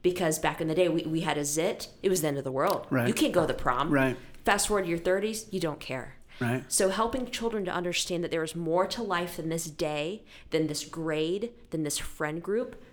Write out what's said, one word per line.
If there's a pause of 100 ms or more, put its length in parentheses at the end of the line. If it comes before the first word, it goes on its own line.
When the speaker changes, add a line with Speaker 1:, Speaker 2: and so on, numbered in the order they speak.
Speaker 1:
because
back
in
the
day,
we,
we
had
a
zit, (120)
it
was
the
end
of
the
world.
Speaker 2:
Right.
Speaker 1:
You
can't
go
to
the
prom.
Speaker 2:
Right. (260)
Speaker 1:
Fast
forward
to
your
thirties,
you
don't
care. (260)
Speaker 2:
Right.
Speaker 1:
So
helping
children
to
understand
that
there
is
more
to
life
than
this
day, (260)
than
this
grade, (180)
than
this
friend
group, (160)